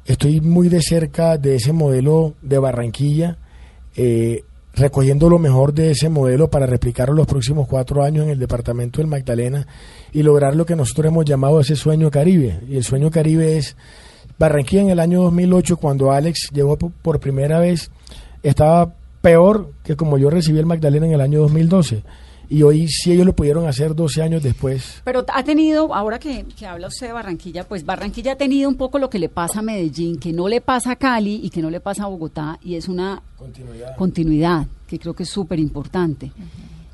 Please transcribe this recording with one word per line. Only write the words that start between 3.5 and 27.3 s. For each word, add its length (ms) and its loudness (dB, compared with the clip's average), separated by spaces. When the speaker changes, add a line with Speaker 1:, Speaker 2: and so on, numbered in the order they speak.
Speaker 1:
eh, 480 0
recogiendo 540 2
lo 100 6
mejor 360 2
de 160 2
ese 180 0
modelo 400 2
para 180 0
replicarlo 480 0
los 120 4
próximos 420 -2
cuatro 340 -2
años 220 0
en 60 -2
el 80 -2
departamento 640 -4
del 80 0
Magdalena 580 -4
y 100 0
lograr 340 4
lo 80 2
que 100 -2
nosotros 340 -2
hemos 180 2
llamado 340 2
ese 160 0
sueño 340 2
Caribe. 580 2
Y 80 -6
el 80 -2
sueño 260 0
Caribe 480 2
es 180 -6
Barranquilla 440 2
en 80 2
el 100 2
año 220 2
dos 100 4
mil 200 2
ocho, 240 2
cuando 360 0
Alex 400 -2
llegó 260 2
po-, 140 -6
por 180 -2
primera 400 -2
vez, 300 0
estaba 520 4
peor 500 6
que 120 -4
como 220 0
yo 120 4
recibí 280 2
el 80 2
Magdalena 400 0
en 60 2
el 80 2
año 200 2
dos 120 4
mil 160 2
doce. 340 2
Y 160 2
hoy 240 6
sí 240 0
ellos 140 6
lo 100 2
pudieron 320 0
hacer 260 -2
doce 280 -2
años 200 -2
después. 640 -4
Speaker 2:
Pero 280 -2
ha 120 -2
tenido, 500 0
ahora 240 -4
que, 260 -10
que 80 -18
habla 220 -14
usted 180 -14
de 60 -12
Barranquilla, 500 -10